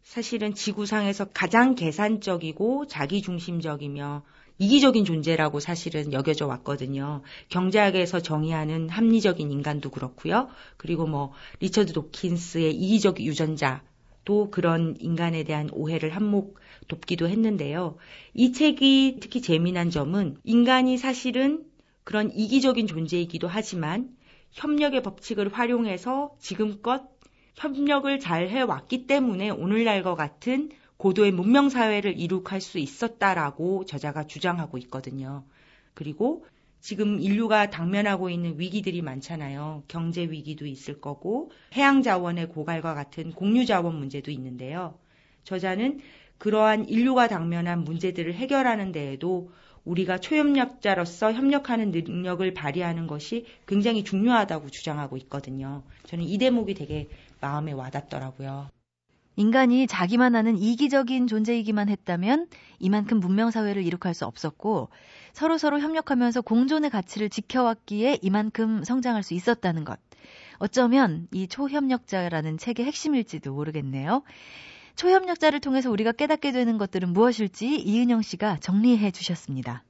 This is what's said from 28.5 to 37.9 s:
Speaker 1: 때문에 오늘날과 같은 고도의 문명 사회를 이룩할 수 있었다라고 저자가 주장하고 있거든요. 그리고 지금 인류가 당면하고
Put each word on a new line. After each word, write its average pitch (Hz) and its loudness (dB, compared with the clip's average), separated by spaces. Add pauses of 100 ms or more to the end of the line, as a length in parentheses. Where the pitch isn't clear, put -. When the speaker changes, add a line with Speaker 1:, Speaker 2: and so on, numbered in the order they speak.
Speaker 1:
때문에 220 2
오늘날과 196 0
같은 254 -2 (260)
고도의 196 4
문명 240 4
사회를 208 0
이룩할 185 -4
수 - -8
있었다라고 185 -2
저자가 147 -8
주장하고 160 -4
있거든요. 135 -10 (500)
그리고 214 -4 (340)
지금 208 -2
인류가 208 2
당면하고 185 0